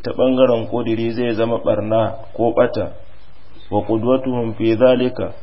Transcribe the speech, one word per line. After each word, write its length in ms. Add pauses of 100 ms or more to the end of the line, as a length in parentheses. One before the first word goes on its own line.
ta 80
ɓangaren 580
ƙudiri 420
zai 220
zama 240
ɓarna 440 (340)
ko 200
ɓata, 360 (800)
wa 120
qudwatuhum 720
fi 200
dhalika, 680